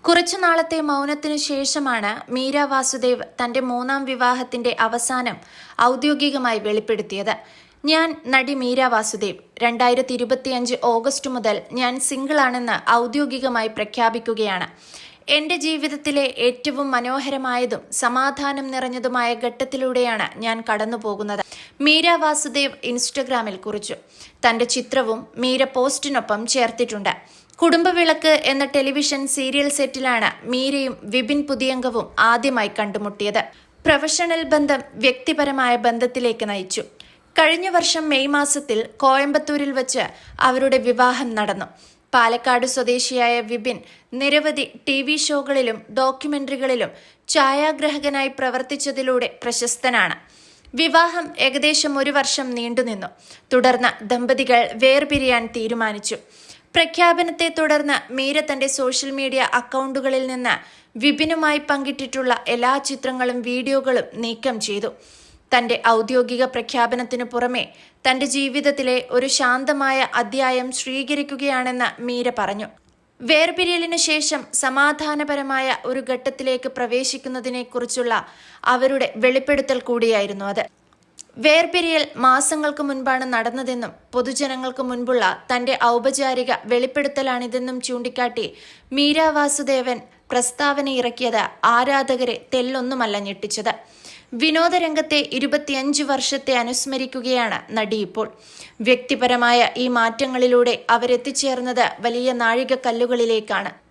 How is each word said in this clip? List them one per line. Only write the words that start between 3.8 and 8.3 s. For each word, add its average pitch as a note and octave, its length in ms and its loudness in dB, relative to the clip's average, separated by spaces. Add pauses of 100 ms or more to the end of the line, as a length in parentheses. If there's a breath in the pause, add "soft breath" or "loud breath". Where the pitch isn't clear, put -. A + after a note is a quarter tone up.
വിവാഹത്തിന്റെ B3 760 0
അവസാനം A#3 580 -2 (440 loud breath)
ഔദ്യോഗികമായി C4 800 2
വെളിപ്പെടുത്തിയത്. G#3 760 -2 (500 loud breath)
"ഞാൻ D#4+ 420 2
നടി C4 260 2